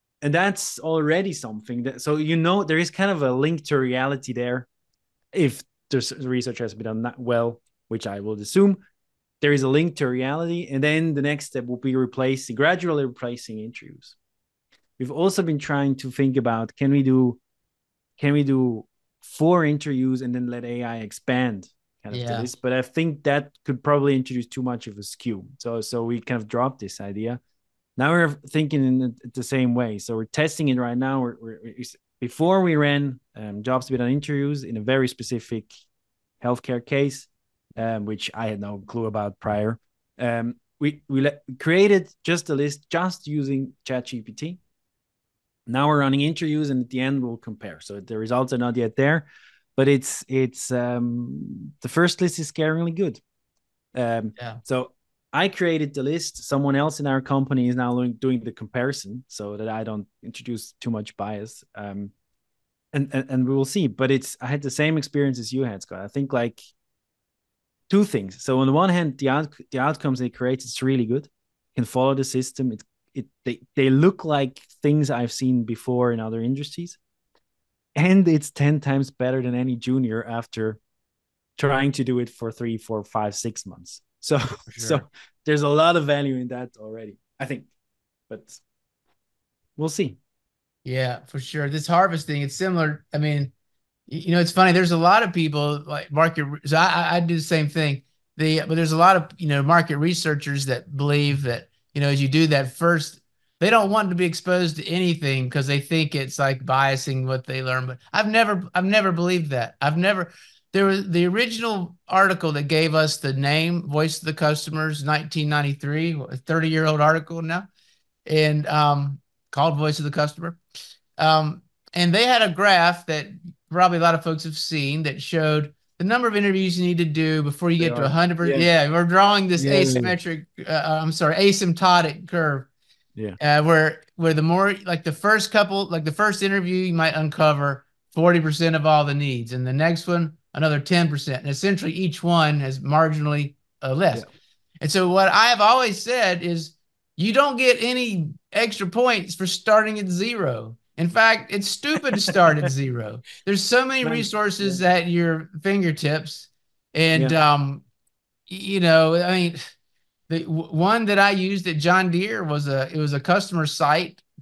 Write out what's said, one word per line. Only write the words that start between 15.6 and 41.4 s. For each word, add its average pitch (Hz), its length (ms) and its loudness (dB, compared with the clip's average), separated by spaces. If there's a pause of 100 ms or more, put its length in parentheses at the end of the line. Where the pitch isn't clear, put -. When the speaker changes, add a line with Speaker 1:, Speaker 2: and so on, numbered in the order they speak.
Speaker 1:
to 135 140 -10
think 135 260 0
about, 113 400 -2
can 139 160 0
we 143 100 4
do, 131 380 2 (800)
can 143 160 2
we 147 100 2
do 127 420 0 (360)
four 165 420 2
interviews 131 580 -2
and 123 120 -6
then 123 120 -4
let 120 180 -8
A 120 200 -8
I 117 140 -8
expand 113 720 -4 (360)
kind 107 100 -12
of 120 80 -6
to 117 60 -8
Speaker 2:
Yeah. 117 120 -4
Speaker 1:
this? 123 140 -8
But 123 180 -4
I 127 100 0
think 160 420 -4
that 147 280 0 (120)
could 127 180 -4
probably 143 320 2
introduce 127 320 -4
too - 160 -10
much 123 240 -6
of 101 120 -14
a 104 40 -16
skew. 104 440 -10 (120)
So, 117 220 -6
so 117 240 -6
we 117 160 -4
kind 120 200 -4
of 107 60 -12
dropped 123 320 -2
this - 220 -12
idea. 110 400 -8 (560)
Now 139 160 2
we're 170 180 4
thinking 147 540 -2
in 127 140 4
the, 127 160 -2 (200)
the 127 80 -6
same 127 320 0
way. 117 240 -2
So 113 180 -8
we're 110 80 -4
testing 151 440 -2
it 127 100 0
right 120 180 -2
now. 135 240 -2
We're, 120 200 -4
we're, 113 220 -16
we, 117 220 -14 (360)
before 170 420 0
we 175 140 2
ran, 143 440 0 (140)
um, 104 280 -12
jobs 127 240 0
to 131 60 -6
be 127 60 0
done 120 120 0
interviews 143 540 -4
in 113 120 -10
a 110 40 -6
very 131 280 2
specific 117 600 -8 (720)
healthcare 123 420 -4
case, 139 420 -2 (500)
um, 113 280 -6
which 107 280 -8
I 113 140 -8
had 107 140 -6
no 101 180 -10
clue 113 280 -8
about 104 340 -6
prior. 107 380 -2 (400)
Um, 120 380 -4 (220)
we, 147 300 -4
we 135 140 0
le-, 143 180 0 (180)